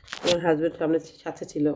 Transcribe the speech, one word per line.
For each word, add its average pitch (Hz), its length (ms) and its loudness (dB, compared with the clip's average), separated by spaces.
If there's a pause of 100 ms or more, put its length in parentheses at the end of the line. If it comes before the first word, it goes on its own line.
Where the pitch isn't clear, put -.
(200)
আমার 175 260 4
হাজব্যান্ড 160 320 2
সামনে 160 260 2
ছি-, - 200 -20
সাথে 165 280 -10
ছিল। 147 240 0